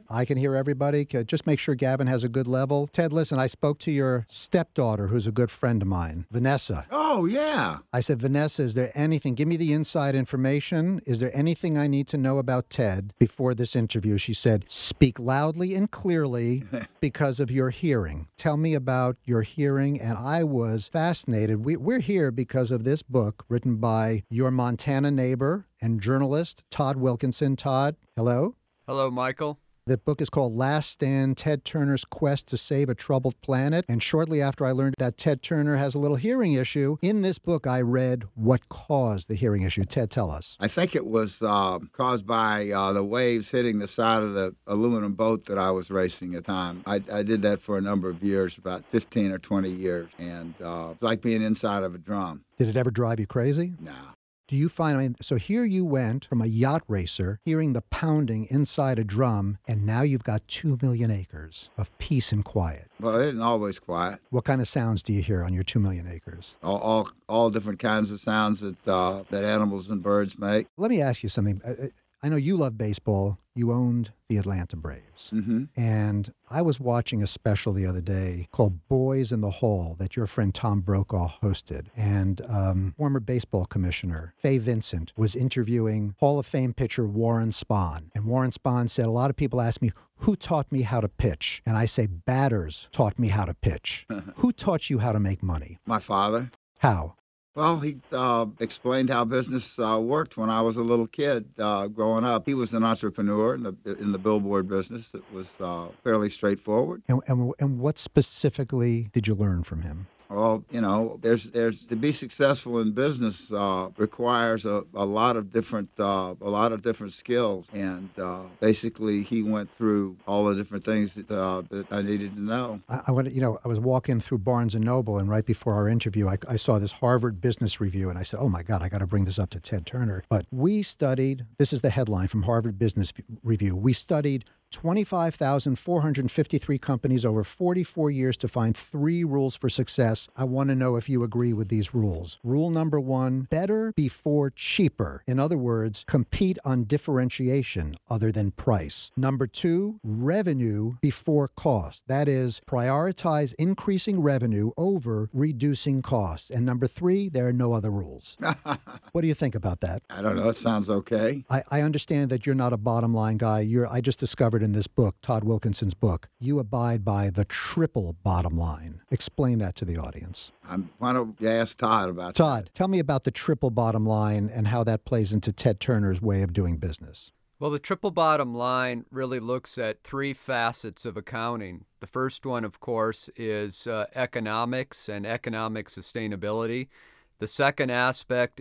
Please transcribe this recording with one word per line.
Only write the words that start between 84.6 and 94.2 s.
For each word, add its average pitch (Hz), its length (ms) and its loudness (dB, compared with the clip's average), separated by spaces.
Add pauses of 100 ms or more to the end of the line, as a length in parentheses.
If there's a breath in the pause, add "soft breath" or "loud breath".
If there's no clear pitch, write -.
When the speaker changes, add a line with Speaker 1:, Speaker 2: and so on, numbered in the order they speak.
Speaker 1:
was 107 180 2
interviewing 113 840 0
Hall 143 200 4
of 131 60 -4
Fame 127 280 0
pitcher 120 340 -2
Warren 113 440 2
Spahn. 82 640 -2
And 107 120 -2
Warren 127 260 2
Spahn 123 380 0
said, 120 160 0
"A 113 60 2
lot 123 180 2
of 127 80 -4
people 127 240 0
ask 117 200 0
me, 113 100 2 (260 soft breath)
'Who 208 180 2
taught - 380 -2
me 131 80 0
how 117 180 0
to 107 80 0
pitch?' - 580 -2
And 110 120 2
I 113 80 4
say, 113 220 0
'Batters 104 840 -2
taught 107 260 2
me 117 120 2
how 101 160 2
to 82 80 -4
pitch.'" - 520 -4 (160)